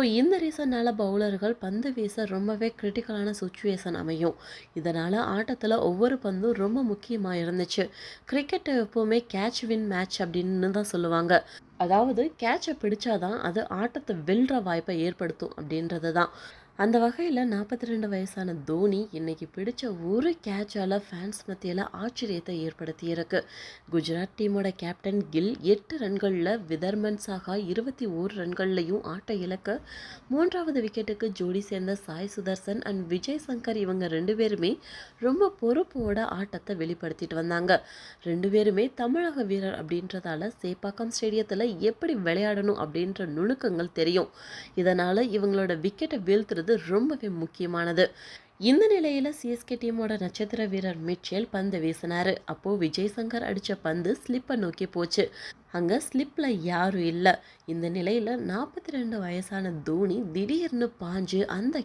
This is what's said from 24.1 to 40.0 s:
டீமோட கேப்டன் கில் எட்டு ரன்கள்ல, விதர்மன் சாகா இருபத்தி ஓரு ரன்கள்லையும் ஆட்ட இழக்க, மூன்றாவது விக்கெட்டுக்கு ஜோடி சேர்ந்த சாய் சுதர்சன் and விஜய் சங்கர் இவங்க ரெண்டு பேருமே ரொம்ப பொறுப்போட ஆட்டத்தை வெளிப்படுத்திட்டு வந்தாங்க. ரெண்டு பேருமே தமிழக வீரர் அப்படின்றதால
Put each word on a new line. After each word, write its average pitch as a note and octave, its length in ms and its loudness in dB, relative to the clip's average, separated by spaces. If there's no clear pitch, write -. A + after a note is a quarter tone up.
டீமோட G3+ 300 2
கேப்டன் F#3+ 380 -2
கில் F3+ 160 2
எட்டு G#3+ 300 0
ரன்கள்ல, G3 520 0
விதர்மன் G3+ 560 -2
சாகா F#3+ 320 -6
இருபத்தி A#3+ 340 -4
ஓரு G3+ 180 -2
ரன்கள்லையும் F3+ 640 0
ஆட்ட F#3+ 320 -6
இழக்க, F#3+ 400 -4
மூன்றாவது D#4+ 580 2
விக்கெட்டுக்கு A3 420 -2
ஜோடி F3+ 280 0
சேர்ந்த F#3+ 260 -2
சாய் F3+ 300 -8
சுதர்சன் F#3+ 440 -4
and G3 120 -2
விஜய் C4+ 340 -2
சங்கர் A#3 380 -2
இவங்க F#3 320 0
ரெண்டு F3+ 240 2
பேருமே G#3 320 2
ரொம்ப F4+ 240 4
பொறுப்போட A#3 580 2
ஆட்டத்தை G3 380 -6
வெளிப்படுத்திட்டு E3 640 -4
வந்தாங்க. E3+ 320 2
ரெண்டு F3+ 260 0
பேருமே G#3+ 300 6
தமிழக C#4 500 0
வீரர் G3 300 -2
அப்படின்றதால F3 680 -4